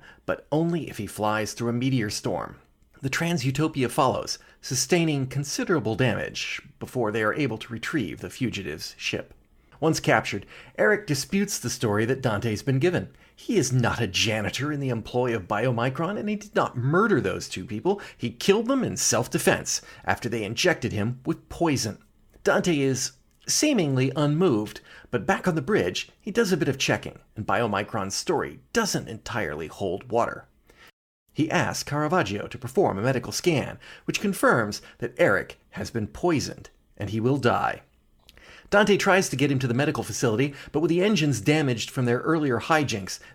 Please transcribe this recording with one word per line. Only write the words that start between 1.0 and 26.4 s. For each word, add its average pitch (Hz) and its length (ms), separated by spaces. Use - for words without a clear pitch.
flies 107 460
through 117 160
a 117 60
meteor 123 340
storm. 90 480
The 135 80
Trans 170 340
Utopia 135 460
follows, - 480
sustaining 147 640
considerable 139 720
damage - 680
before 113 340
they 110 100
are 107 120
able 120 240
to - 140
retrieve 110 480
the 90 100
fugitive's 95 680
ship. - 380
Once 156 200
captured, 110 460
Eric 208 280
disputes 196 520
the 120 100
story 110 380
that 127 160
Dante's 107 400
been 135 160
given. 165 300
He - 220
is 131 160
not 120 280
a 113 60
janitor 107 640
in 147 80
the 135 120
employ 120 440
of 95 140
Biomicron, 131 680
and 233 120
he 208 80
did - 180
not 160 220
murder 160 440
those 92 280
two 92 160
people. 170 360
He 120 140
killed 214 360
them 262 180
in - 120
self-defense - 840
after 98 240
they 110 160
injected 117 480
him 104 340
with 165 220
poison. 139 500
Dante 175 340
is 135 340
seemingly 143 640
unmoved, 147 680
but 120 160
back 190 220
on 160 80
the 147 60
bridge, 131 480
he 214 100
does 196 220